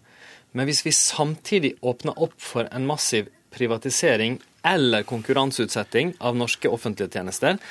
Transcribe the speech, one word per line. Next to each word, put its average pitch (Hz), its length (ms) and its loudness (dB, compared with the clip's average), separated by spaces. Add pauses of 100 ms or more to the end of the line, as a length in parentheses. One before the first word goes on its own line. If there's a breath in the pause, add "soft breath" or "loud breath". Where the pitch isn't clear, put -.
(520 loud breath)
Men 131 140 -2
hvis 147 160 0
vi 160 80 -2
samtidig 156 880 0
åpner 127 400 -2
opp 160 160 0
for - 360 -4
en 131 180 -2
massiv 117 380 0 (260)
privatisering 117 840 0 (260)
eller 127 380 4
konkurranseutsetting 127 1160 0
av 123 160 0
norske 120 320 0
offentlige 104 460 -2
tjenester, 101 420 0 (140 loud breath)